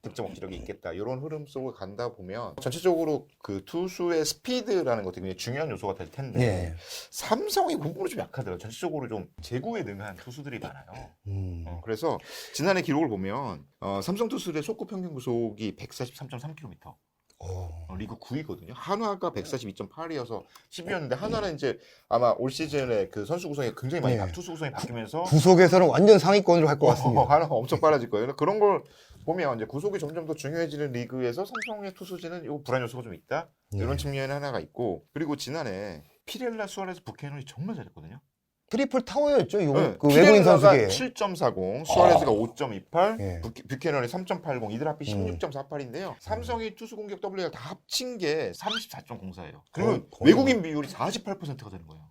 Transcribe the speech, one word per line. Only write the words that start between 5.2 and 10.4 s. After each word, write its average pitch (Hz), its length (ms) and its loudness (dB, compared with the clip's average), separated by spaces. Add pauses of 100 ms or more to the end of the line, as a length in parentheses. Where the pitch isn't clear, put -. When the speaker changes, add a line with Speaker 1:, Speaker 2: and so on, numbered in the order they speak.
Speaker 1:
중요한 139 340 -6
요소가 98 240 -4
될 87 160 -12
텐데 123 300 -4
Speaker 2:
예. 90 340 0 (360)
Speaker 1:
삼성이 370 640 -2
공부로 - 320 -6
좀 214 120 -8
약하더라고요. 92 380 -8
전체적으로 131 500 -8
좀 104 200 -8 (140)
제구에 175 420 -6
능한 101 320 -12
투수들이 127 420 -12